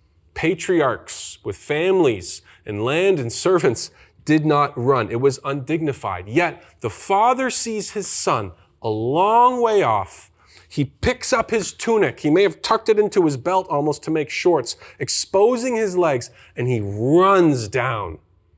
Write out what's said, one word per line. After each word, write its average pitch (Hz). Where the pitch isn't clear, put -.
Patriarchs 160
with 104
families 151
and 104
land 170
and 117
servants 165
did 151
not 147
run. 120
It 120
was 135
undignified. 135
Yet 151
the 113
father 240
sees 220
his 202
son 113
a 113
long 202
way 214
off. 107
He 143
picks -
up 226
his 208
tunic. 202
He 156
may 180
have -
tucked 220
it 208
into 202
his 143
belt 185
almost 147
to 160
make 156
shorts, 160
exposing 233
his 202
legs, 147
and 123
he 123
runs 139
down 110